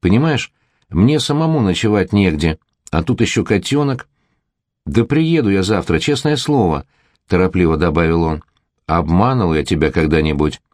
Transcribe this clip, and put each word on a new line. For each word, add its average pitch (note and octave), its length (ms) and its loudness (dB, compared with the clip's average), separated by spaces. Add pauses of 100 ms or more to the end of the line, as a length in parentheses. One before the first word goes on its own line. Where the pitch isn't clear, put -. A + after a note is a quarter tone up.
Понимаешь, B2+ 520 0 (360)
мне B2+ 320 2
самому D#3 400 -2
ночевать G2+ 520 0
негде, E2 460 0 (320)
а D#2+ 120 0
тут B2 180 -2
ещё G#2+ 240 0
котёнок". C3 640 -2 (760)
"Да A2 200 0
приеду D#3 460 0
я G2 120 2
завтра, F#2+ 360 0
честное D3 380 -2
слово", G2 480 0 (440)
торопливо F2+ 480 2
добавил E2 460 0
он. D#2+ 220 -4 (420)
"Обманывал F2 680 0
я D2+ 100 0
тебя D2+ 260 0
когда-нибудь?" D#2 680 0 (140)